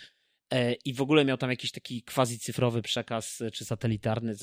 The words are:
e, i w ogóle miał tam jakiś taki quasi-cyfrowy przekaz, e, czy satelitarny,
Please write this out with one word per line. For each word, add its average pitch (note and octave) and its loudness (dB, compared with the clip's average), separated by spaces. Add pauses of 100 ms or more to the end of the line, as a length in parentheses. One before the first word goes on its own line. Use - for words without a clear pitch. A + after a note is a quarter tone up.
(520)
e, B2 2
i B2+ -6
w B2+ -4
ogóle D3 6
miał C3+ 2
tam B2+ 0
jakiś B2 -4
taki - -10
quasi-cyfrowy A#2 0
przekaz, - -4
e, A2+ -4
czy - -8
satelitarny, A2+ 0